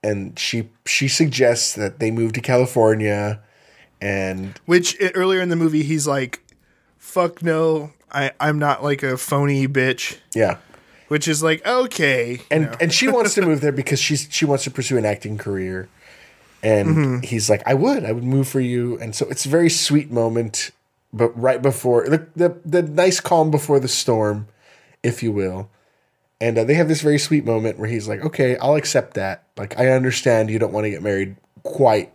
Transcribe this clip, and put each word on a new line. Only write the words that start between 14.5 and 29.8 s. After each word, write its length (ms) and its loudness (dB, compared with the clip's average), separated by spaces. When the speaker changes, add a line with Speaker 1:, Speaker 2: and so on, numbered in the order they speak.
Speaker 1:
to 80 -6
pursue 240 -2
an 80 2
acting 340 -4
career. 500 -6
And 260 4
Speaker 2:
Mm-hmm. 320 2
Speaker 1:
he's 300 -4
like, 160 2
"I 80 2
would, 320 2
I 60 -4
would 120 -6
move 240 2
for 120 -2
you." 380 -2
And 160 -10
so 140 -4
it's 160 -6
a 60 -6
very 200 4
sweet 400 0
moment, 600 -2
but 160 2
right 220 2
before 460 2
the, 260 2
the, 300 0
the 180 0
nice 380 2
calm 320 2
before 260 2
the 100 0
storm, 600 -2
if 200 -2
you 100 -2
will. 380 -4
And, 180 2
uh, 60 2
they 100 2
have 140 2
this 140 0
very 160 4
sweet 280 0
moment 320 -2
where 100 -4
he's 200 -4
like, 160 -6
"Okay, 320 0
I'll 180 2
accept 400 0
that. 300 -4
Like, 220 -10
I 120 4